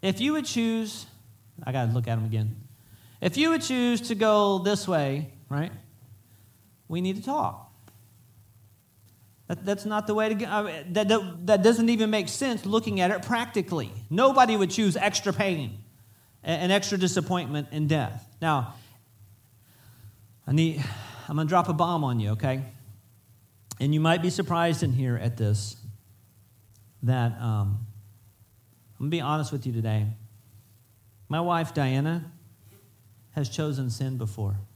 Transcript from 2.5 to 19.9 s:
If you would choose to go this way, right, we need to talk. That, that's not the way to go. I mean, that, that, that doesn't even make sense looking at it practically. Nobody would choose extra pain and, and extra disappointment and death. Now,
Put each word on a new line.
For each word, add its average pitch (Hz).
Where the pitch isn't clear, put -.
If 180
you 311
would 320
choose 240
to 233
go 208
this 196
way, 147
right, 143
we 170
need 190
to 196
talk. -
That, 180
that's 202
not 214
the 208
way 220
to 220
go. 214
I 208
mean, 165
that, 208
that, 185
that 196
doesn't 226
even 220
make 208
sense 254
looking 208
at 180
it 185
practically. 196
Nobody 240
would 190
choose 202
extra 202
pain 156
and, 160
and 180
extra 202
disappointment 170
and 151
death. 131
Now, 147